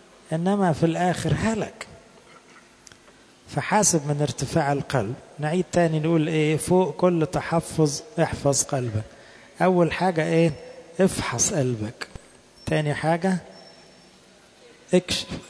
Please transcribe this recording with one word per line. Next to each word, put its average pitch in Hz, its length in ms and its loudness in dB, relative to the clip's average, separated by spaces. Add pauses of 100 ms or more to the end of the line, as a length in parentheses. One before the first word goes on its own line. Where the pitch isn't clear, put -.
(320)
إنما 180 400 2
في 165 140 2
الآخر 165 520 0
هلك. 214 480 -4 (1600)
فحاسب 165 580 0
من 143 140 -2
ارتفاع 143 520 0
القلب. 135 420 -2 (240)
نعيد 156 340 -2
تاني 160 280 2
نقول 160 280 2
إيه؟ 156 280 2
فوق 180 400 0
كل 175 360 2
تحفظ 151 680 0 (220)
احفظ 139 400 0
قلبك. 120 400 -4 (600)
أول 175 300 4
حاجة 175 320 0
إيه؟ 165 280 4 (480)
افحص - 520 0
قلبك. 123 560 -2 (580)
تاني 151 280 0
حاجة 170 440 0 (1600)
اكشف، - 320 0 (240)